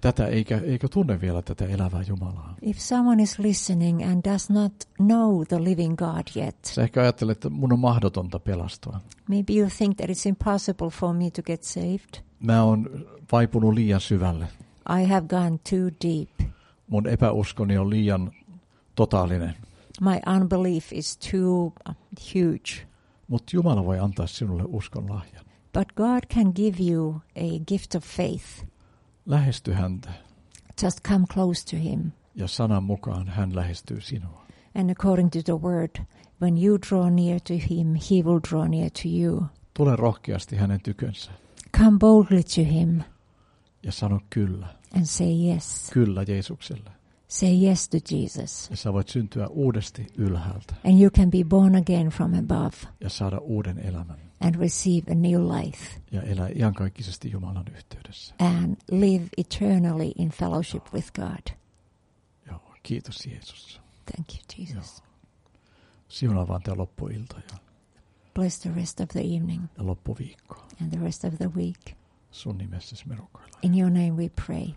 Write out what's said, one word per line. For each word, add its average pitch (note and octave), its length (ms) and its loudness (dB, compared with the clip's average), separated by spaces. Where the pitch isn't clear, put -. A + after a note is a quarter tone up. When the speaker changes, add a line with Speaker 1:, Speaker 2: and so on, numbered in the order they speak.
Speaker 1:
tätä A#2+ 260 2
eikä, A2 320 0
eikä C3 300 0
tunne C3 320 2
vielä F2 220 0
tätä - 240 -4
elävää F#2 420 -2
Jumalaa. F#2 540 -6
Speaker 2:
If G#3 160 -4
someone A#3+ 440 4
is G3+ 160 0
listening F3 720 0
and F3+ 120 2
does G3 180 -2
not G#3 220 2
know G#3+ 520 4
the E3 160 0
living E3+ 320 0
God D#3+ 260 -4
yet, - 280 -6
Speaker 1:
Sä - 180 -2
ehkä A#2 200 0
ajattelet, A#2 340 2
että - 140 -6
mun C#3 220 0
on A#2+ 60 4
mahdotonta G2 600 0
pelastua. F2+ 600 -6
Speaker 2:
maybe G3+ 240 0
you G#3 160 4
think G3+ 180 2
that - 140 -6
it's F#3 180 -4
impossible G3 640 -2
for F3 240 -2
me F3 160 0
to E3+ 120 -10
get E3 200 -6
saved. - 600 -6
Speaker 1:
Mä A2+ 220 4
oon A2 280 4
vaipunut A2+ 420 4
liian G#2 260 2
syvälle. F2 480 0
Speaker 2:
I - 40 4
have F#3 220 2
gone F3 300 0
too F#3 200 0
deep. - 420 -2
Speaker 1:
Mun G#2 220 0
epäuskoni G#2 680 2
on G2 120 2
liian G2+ 420 0
totaalinen. F2+ 600 2
Speaker 2:
My F#3+ 200 2
unbelief F#3 560 0
is - 240 -8
too, F3+ 360 2
uh, D#3+ 60 -6
huge. - 520 -2
Speaker 1:
Mut - 240 -4
Jumala E3 320 4
voi F#2 140 0
antaa G2 280 -2
sinulle F2+ 400 -4
uskon G2+ 440 -8
lahjan. - 340 -10
Speaker 2:
But G3 240 -2
God B3 240 2
can G#3 200 4
give G3+ 220 0
you D#3 280 -2
a E3 220 -4
gift - 260 -4
of E3+ 100 -2
faith. - 600 -6
Speaker 1:
Lähesty C#3 460 0
häntä. F#2 380 -2
Speaker 2:
Just F#3 260 -2
come F#3+ 260 4
close F3+ 360 0
to E3 60 -6
him. D#3+ 340 -2
Speaker 1:
Ja F#2+ 140 -6
sanan G#2+ 360 0
mukaan G2 440 -4
hän F#2 260 -2
lähestyy F2+ 460 -6
sinua. F2+ 460 -10
Speaker 2:
And F#3 160 0
according F3+ 400 2
to E3 120 -4
the E3+ 100 -2
word, E3+ 280 -2
when F3 220 2
you G3+ 140 6
draw F3+ 200 4
near F3 300 2
to - 140 -6
him, E3 400 0
he F3+ 300 2
will E3+ 160 4
draw D#3+ 180 0
near D#3+ 220 0
to - 180 -8
you. E3+ 340 0
Speaker 1:
Tule C#3 220 4
rohkeasti G#2+ 600 -2
hänen G2+ 260 0
tykönsä. - 480 -8
Speaker 2:
Come G#3+ 200 10
boldly G#3 440 8
to - 200 0
him. E3 280 2
Speaker 1:
Ja G2 100 -6
sano G2+ 280 0
kyllä. F#2+ 360 -2
Speaker 2:
And F3+ 80 2
say F3 220 -2
yes. - 440 -4
Speaker 1:
Kyllä G2+ 360 4
Jeesukselle. G2+ 600 -8
Speaker 2:
Say - 200 0
yes F#3+ 240 2
to - 80 -2
Jesus. - 600 -6
Speaker 1:
Ja G#2+ 60 -8
sä G#2 160 -4
voit G2 160 -2
syntyä A2 400 -4
uudesti A#2 580 -2
ylhäältä. F#2 580 -4
Speaker 2:
And F#3+ 160 8
you D4 100 10
can F#3+ 200 6
be F3+ 180 2
born F#3+ 280 6
again E3+ 320 2
from E3+ 260 -2
above. D#3+ 420 -2
Speaker 1:
Ja G2 100 -6
saada G2 280 -4
uuden G2 400 -6
elämän. E2+ 380 -8
Speaker 2:
And E3+ 140 2
receive E3+ 580 0
a - 20 -2
new F3 260 2
life. - 420 -10
Speaker 1:
Ja F#2+ 100 -6
elää F#2 340 -4
iankaikkisesti G2 760 -4
Jumalan F#2 340 -8
yhteydessä. - 600 -20
Speaker 2:
And F3 380 0
live F#3+ 340 2
eternally F3 800 0
in E3 120 -2
fellowship E3+ 520 -4
with - 180 -6
God. - 420 -10
Speaker 1:
Joo, - 360 -18
kiitos - 440 -10
Jeesus. - 540 -20
Speaker 2:
Thank E3 180 -12
you, - 100 -14
Jesus. C#3 400 -14
Speaker 1:
Joo. - 80 -20
Siunaa G2 400 -2
vaan F#2 140 -4
tää F#2+ 140 -6
loppuilta G#2+ 600 -10
ja F#2 60 -20
Speaker 2:
Bless F#3 260 -4
the E3+ 160 -6
rest F3 240 -8
of F3+ 80 -6
the - 120 -6
evening E3+ 420 -4
Speaker 1:
ja F#2+ 80 -6
loppuviikkoa. - 800 -10
Speaker 2:
and D#3+ 80 -6
the E3 140 -6
rest E3 200 -8
of F3 100 -4
the F3+ 220 -6
week. F3 380 -8
Speaker 1:
Sun - 280 -10
nimessäsi F#2 500 -12
me B2 80 -10
rukoillaan. - 460 -20
Speaker 2:
In F#3 180 2
your F#3 100 4
name F3 200 2
we E3 180 -4
pray. - 200 -8